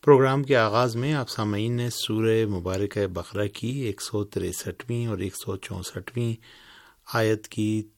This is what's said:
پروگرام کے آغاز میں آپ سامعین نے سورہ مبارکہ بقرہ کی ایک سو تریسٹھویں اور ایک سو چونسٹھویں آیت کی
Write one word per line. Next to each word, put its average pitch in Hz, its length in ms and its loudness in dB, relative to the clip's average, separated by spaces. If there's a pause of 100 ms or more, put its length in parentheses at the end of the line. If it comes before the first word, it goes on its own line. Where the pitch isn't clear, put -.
پروگرام 135 380 8
کے 135 140 4
آغاز 113 400 4
میں 139 180 0
آپ 131 160 -4
سامعین 107 420 -2
نے 120 180 -2
سورہ 110 560 2
مبارکہ 98 600 -2
بقرہ 92 400 -4
کی 113 220 -6
ایک 127 340 -4
سو 104 220 -2
تریسٹھویں 98 840 -6
اور 104 120 -4
ایک 95 180 -6
سو 98 200 -8
چونسٹھویں 98 800 -6 (760)
آیت 110 360 0
کی 107 340 -2 (160)